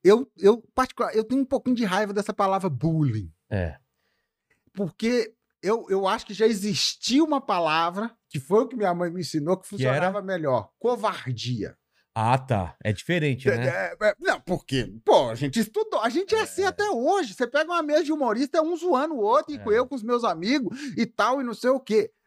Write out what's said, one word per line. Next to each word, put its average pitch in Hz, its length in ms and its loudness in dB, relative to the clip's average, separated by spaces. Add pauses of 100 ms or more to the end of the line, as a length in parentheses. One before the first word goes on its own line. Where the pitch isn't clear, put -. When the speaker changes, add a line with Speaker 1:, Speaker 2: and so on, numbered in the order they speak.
Speaker 1:
eu, 220 340 6
eu, 220 260 4 (120)
particular, 247 400 -2
eu 220 80 2
tenho 247 180 0
um 254 40 2
pouquinho 254 300 0
de 233 80 0
raiva 202 300 0
dessa 208 180 -2
palavra 190 380 0
bullying. 131 600 0 (180)
Speaker 2:
É. 90 280 -2 (960)
Speaker 1:
Porque 214 600 -2 (280)
eu, 202 280 -2
eu 190 180 0
acho 220 180 -2
que 208 80 -14
já 202 120 0
existia 214 800 0
uma 294 180 0
palavra, 175 680 0 (180)
que 151 100 -6
foi 208 240 2
o 262 40 -2
que 262 80 -12
minha 202 180 0
mãe 175 180 -2
me 180 100 -8
ensinou, 160 360 -2
que - 180 -20
Speaker 2:
Que 131 100 -2
era? 127 100 2
Speaker 1:
funcionava 190 260 0
melhor. 156 560 -2
Covardia. 131 960 -4 (380)
Speaker 2:
Ah, 113 240 2
tá. 107 460 -2
É 107 100 0
diferente, 147 560 -2
né? 123 180 0
Speaker 1:
É, 175 340 -4
é, 214 80 2
é, - 100 -2
não, 339 200 0
porque, 131 540 -4 (100)
pô, 160 260 6
a 113 60 -6
gente 143 240 -2
estudou, 415 420 -2
a 226 80 0
gente 370 240 -2
é 440 80 2
assim - 220 -4
Speaker 2:
É. 392 40 2
Speaker 1:
até 415 220 -2
hoje. 262 440 0
Você 254 120 -4
pega 294 260 -2
uma 339 120 0
mesa 302 220 2
de 285 80 -2
humorista, 262 440 0
é 311 40 4
um 330 160 0
zoando 311 380 0
o 240 40 -6
outro, 294 340 2
e 285 40 -10
Speaker 2:
É. 220 220 0
Speaker 1:
eu 262 60 0
com 285 100 -10
os 220 80 -8
meus 240 200 -2
amigos 214 540 -2 (200)
e 220 80 2
tal, 240 360 0
e - 20 -4
não 240 100 -6
sei 247 180 0
o 269 80 2
quê. 214 320 0 (160)